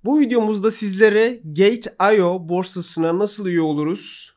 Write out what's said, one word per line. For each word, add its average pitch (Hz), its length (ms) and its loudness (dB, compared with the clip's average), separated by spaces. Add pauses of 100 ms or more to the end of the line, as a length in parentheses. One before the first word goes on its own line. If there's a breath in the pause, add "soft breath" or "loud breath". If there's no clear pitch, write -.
Bu 277 160 2
videomuzda 220 500 2
sizlere 214 720 2
Gate 196 720 0
I 196 60 4
O 175 260 -2
borsasına 175 720 -2
nasıl 202 280 -4
üye 175 140 0
oluruz 156 760 -4